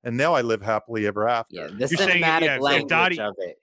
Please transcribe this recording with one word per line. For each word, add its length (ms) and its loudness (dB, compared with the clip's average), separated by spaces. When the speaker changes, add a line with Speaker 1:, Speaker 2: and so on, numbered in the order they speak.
Speaker 1:
and 140 -6
now 180 2
I 60 2
live 220 0
happily 440 -2
ever 220 0
after." 260 -2
Speaker 2:
Yeah, 120 -10
the 140 -14
Speaker 3:
You're 80 0
saying, 340 2
Speaker 2:
cinematic 220 2
Speaker 3:
yeah, 120 0
if 60 -4
Speaker 2:
language 260 0
Speaker 3:
Dottie, 320 2
Speaker 2:
of 180 -4
it. 240 -10